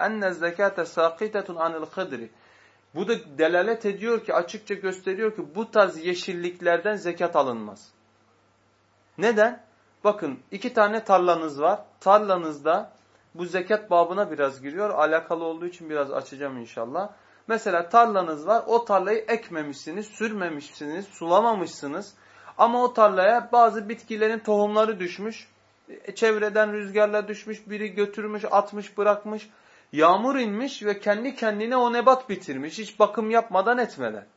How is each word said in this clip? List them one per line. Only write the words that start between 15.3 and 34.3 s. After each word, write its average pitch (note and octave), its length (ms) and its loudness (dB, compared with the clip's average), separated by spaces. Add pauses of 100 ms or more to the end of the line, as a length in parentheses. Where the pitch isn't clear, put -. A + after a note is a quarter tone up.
olduğu E3 220 -6
için E3+ 240 -12
biraz C#3+ 220 -4
açacağım C3+ 460 -8
inşallah. B2 520 -8 (380)
Mesela F#3+ 420 -2
tarlanız F#3 580 2
var. A3 200 2
O A3+ 180 2
tarlayı G3+ 420 0
ekmemişsiniz, E3+ 800 -6
sürmemişsiniz, F3 1000 -8
sulamamışsınız. F#3 1040 0 (440)
Ama A#3+ 260 4
o B3 100 0
tarlaya G#3+ 580 4
bazı A3 380 4
bitkilerin A3 500 -4
tohumları G#3 600 2
düşmüş. F#3+ 480 -10 (420)
E, - 260 -16
çevreden G#3+ 580 2
rüzgarla G#3 540 0
düşmüş, G#3 420 -12
biri G#3 200 -6
götürmüş, G#3 600 -4
atmış, G3+ 460 -2
bırakmış. G#3 520 -2 (420)
Yağmur F#3+ 440 4
inmiş A#3 480 -4
ve G3+ 160 -2
kendi A3+ 360 -2
kendine A3+ 420 -2
o A#3+ 160 2
nebat B3+ 360 4
bitirmiş. D#3 500 -8
Hiç G#3 200 -6
bakım A3 320 2
yapmadan, A3+ 460 2
etmeden. A2+ 480 -4 (120)